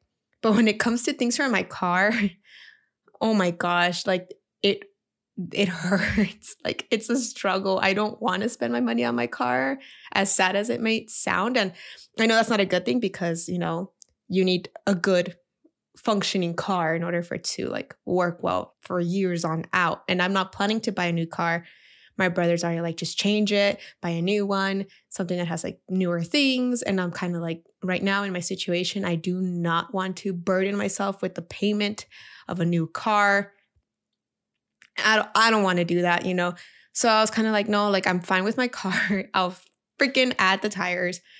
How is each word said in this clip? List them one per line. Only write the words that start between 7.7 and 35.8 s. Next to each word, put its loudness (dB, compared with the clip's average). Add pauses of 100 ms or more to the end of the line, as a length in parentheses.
I 2
don't -2
wanna -2
spend -4
my 0
money 0
on 0
my 0
car, -2 (340)
as 2
sad 2
as 0
it -2
may 0
sound. -2
And 0 (460)
I 4
know 4
that's 4
not 2
a 4
good 0
thing 0
because, -4
you -4
know, -4 (360)
you 2
need 0 (180)
a 4
good 0 (640)
functioning 0
car 0
in -4
order -2
for -8
it -10
to, -6
like, -8 (100)
work 0
well -2
for -4
years 0
on -4
out. 0
And 0
I'm 0
not 0
planning 0
to -4
buy -2
a 0
new 0
car. -2 (520)
My 2
brothers 2
are -2
like, -4
"Just -6
change 2
it, 2 (220)
buy -4
a -2
new 0
one, 0 (240)
something -4
that -2
has, -4
like, -8 (100)
newer 0
things." 2
And 0
I'm -2
kinda -4
like, -6 (200)
right -2
now 0
in -4
my -4
situation, -4
I 0
do -4
not 0
want -4
to -4
burden 0
myself -2
with -6
the -8
payment -2 (420)
of -6
a 0
new 2
car. 2 (1500)
I 4
don't, -2
I 6
don't 4
wanna 2